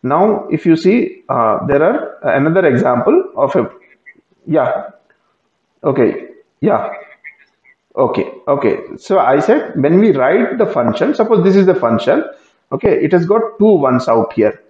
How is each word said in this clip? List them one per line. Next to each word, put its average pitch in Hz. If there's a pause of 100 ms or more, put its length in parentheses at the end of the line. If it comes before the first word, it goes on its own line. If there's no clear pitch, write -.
Now, 180
if -
you 165
see, -
uh, 113
there 143
are 233 (180)
another 165
example 135 (120)
of 139
a, 113 (760)
yeah, 131 (920)
okay, 127 (320)
yeah, 120 (1040)
okay, - (160)
okay. 139 (220)
So 190
I 139
said -
when 160
we 214
write 175
the 214
function, 123
suppose 214
this 190
is 196
the 180
function, 117 (480)
okay, 165
it 151
has 175
got 214
two 202
ones 139
out 117
here 107